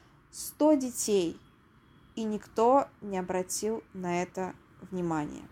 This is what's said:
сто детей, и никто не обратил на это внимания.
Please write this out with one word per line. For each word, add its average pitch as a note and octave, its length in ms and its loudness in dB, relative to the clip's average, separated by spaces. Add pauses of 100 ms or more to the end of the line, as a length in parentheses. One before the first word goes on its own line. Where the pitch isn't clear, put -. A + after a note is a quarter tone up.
(320)
сто - 420 4
детей, G#3+ 680 0 (760)
и A3 80 -4
никто A3+ 640 2 (140)
не G3 160 -6
обратил F#3 640 -4 (120)
на F3+ 280 -2
это F3+ 320 -6 (360)
внимания. D#3+ 600 -4